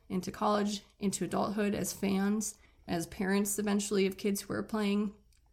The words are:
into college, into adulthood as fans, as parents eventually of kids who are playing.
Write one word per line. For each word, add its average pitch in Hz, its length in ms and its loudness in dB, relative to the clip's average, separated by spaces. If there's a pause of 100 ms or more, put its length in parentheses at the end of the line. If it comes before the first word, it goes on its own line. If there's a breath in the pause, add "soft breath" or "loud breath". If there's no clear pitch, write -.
into 190 220 -4
college, 208 520 0 (180)
into 190 240 0
adulthood 202 500 0
as - 180 -2
fans, 196 640 0 (320 soft breath)
as 170 220 -2
parents 202 500 0
eventually 202 480 2
of 190 100 -2
kids 202 260 0
who - 100 -8
are 202 100 -2
playing. 208 500 0 (400)